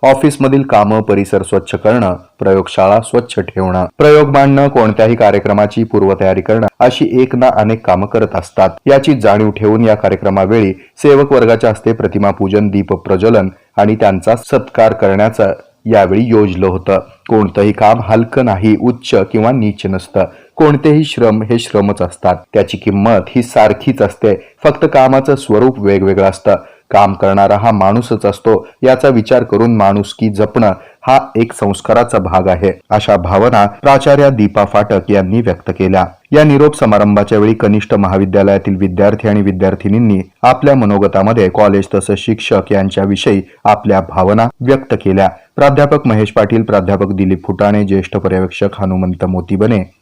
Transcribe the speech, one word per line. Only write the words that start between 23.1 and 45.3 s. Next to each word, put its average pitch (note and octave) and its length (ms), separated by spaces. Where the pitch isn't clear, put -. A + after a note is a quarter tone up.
ही B2 80
सारखीच A2+ 580
असते, G2+ 340
फक्त D3+ 300
कामाचं C3+ 420
स्वरूप B2 440
वेगवेगळं G2 500
असतं. F#2+ 260
काम G2 220
करणारा G2 440
हा A2+ 140
माणूसच G#2+ 540
असतो, G#2 420
याचा C3 260
विचार A#2+ 340
करून A#2 320
माणुसकी G2+ 540
जपणं G#2+ 420
हा C3 180
एक A#2 180
संस्काराचा A#2 640
भाग F#2 300
आहे, F#2 240
अशा G#2 260
भावना G2 500
प्राचार्या C#3 640
दीपा G#2 360
फाटक G#2 460
यांनी G2 300
व्यक्त F#2+ 380
केल्या. F#2 260
या D3+ 120
निरोप D3 320
समारंभाच्या G#2 640
वेळी G#2+ 160
कनिष्ठ G#2+ 400
महाविद्यालयातील G2 840
विद्यार्थी G2 520
आणि G#2 140
विद्यार्थिनींनी G2 800
आपल्या C3+ 320
मनोगतामध्ये G2+ 760
कॉलेज G2+ 460
तसंच G2 240
शिक्षक A2 520
यांच्याविषयी G2 720
आपल्या G2+ 360
भावना G2 460
व्यक्त C3+ 320
केल्या. F#2+ 360